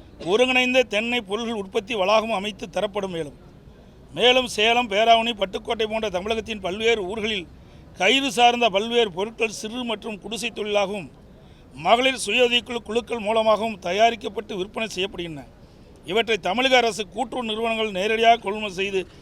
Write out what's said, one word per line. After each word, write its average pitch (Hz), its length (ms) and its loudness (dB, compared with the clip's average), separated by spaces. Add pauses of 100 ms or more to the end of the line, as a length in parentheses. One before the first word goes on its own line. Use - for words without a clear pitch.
(240)
ஒருங்கிணைந்த 254 580 2
தென்னை 233 380 -2
பொருள்கள் 220 340 -6
உற்பத்தி 208 400 -4
வளாகமும் 214 400 2
அமைத்து 202 360 -6
தரப்படும். 196 400 -4
மேலும், 156 280 -8 (760)
மேலும் 247 320 4
சேலம், 233 440 2
பேராவூரணி, 226 420 6
பட்டுக்கோட்டை 214 540 -4
போன்ற 220 240 -4
தமிழகத்தின் 214 500 -4
பல்வேறு 214 440 0
ஊர்களில் 208 420 -4 (500)
கயிறு 254 360 2
சார்ந்த 240 360 6
பல்வேறு 220 440 0
பொருட்கள் 220 360 -4
சிறு 226 360 -8
மற்றும் 214 360 -8
குடிசை 220 300 -8
தொழிலாகவும் 202 600 -4 (640)
மகளிர் 233 420 4
சுய 214 260 0
உதவிக்குழு 240 340 2
குழுக்கள் 233 420 -4
மூலமாகவும் 220 600 2
தயாரிக்கப்பட்டு 214 800 0
விற்பனை 214 380 -6
செய்யப்படுகின்றன. 175 520 -8 (580)
இவற்றை 208 340 0
தமிழக 247 380 2
அரசு 214 320 0
கூட்டுறவு 240 380 -6
நிறுவனங்கள் 220 440 -4
நேரடியாக 220 460 4
கொள்முதல் 214 360 -6
செய்து 190 340 -4 (160)